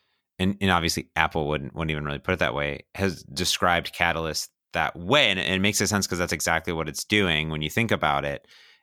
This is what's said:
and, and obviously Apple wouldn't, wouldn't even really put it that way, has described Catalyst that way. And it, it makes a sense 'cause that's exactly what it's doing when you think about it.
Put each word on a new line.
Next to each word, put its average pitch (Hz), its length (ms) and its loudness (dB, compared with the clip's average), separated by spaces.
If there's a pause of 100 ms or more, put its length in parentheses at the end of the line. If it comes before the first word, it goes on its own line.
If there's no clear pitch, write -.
(380)
and, 95 220 2
and 98 100 4
obviously 85 460 2
Apple 80 320 0
wouldn't, 71 260 -4
wouldn't 80 160 -4
even 76 140 -2
really 71 140 -4
put - 140 -2
it 87 60 0
that 71 160 0
way, 73 400 -4
has 95 300 -2
described 87 680 0
Catalyst 82 580 -2 (220)
that 80 240 -2
way. 110 340 2
And 92 80 0
it, 82 100 -2
it 95 120 2
makes 104 200 2
a 104 60 2
sense 98 200 2
'cause 90 120 -4
that's 87 140 -2
exactly 85 400 -2
what 80 160 -4
it's - 160 -10
doing 80 460 2
when 78 120 -4
you 76 80 -4
think 113 200 -2
about 73 340 0
it. 71 220 -6 (360)